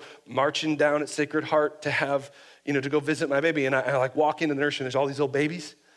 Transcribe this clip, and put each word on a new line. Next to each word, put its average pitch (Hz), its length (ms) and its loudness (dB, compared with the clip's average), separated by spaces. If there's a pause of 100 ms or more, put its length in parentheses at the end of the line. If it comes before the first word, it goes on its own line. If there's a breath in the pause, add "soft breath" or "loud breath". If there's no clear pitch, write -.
(260 loud breath)
marching 147 520 0
down 147 240 4
at 139 80 -6
Sacred 147 340 -2
Heart 151 380 0
to 147 100 -4
have, 139 400 -2 (320 loud breath)
you 147 80 -4
know, 143 80 4
to 131 80 -4
go 147 140 2
visit 151 260 -2
my 139 140 2
baby. 156 240 2
And 135 100 2
I, 131 60 2
I, 131 160 0
like, 127 180 0
walk 151 260 2
into 147 140 0
the 139 60 -2
nursery, 143 220 0
and - 20 -4
there's 127 100 -4
all 139 120 2
these 131 120 -6
old 135 140 0
babies. 151 420 -2 (220 soft breath)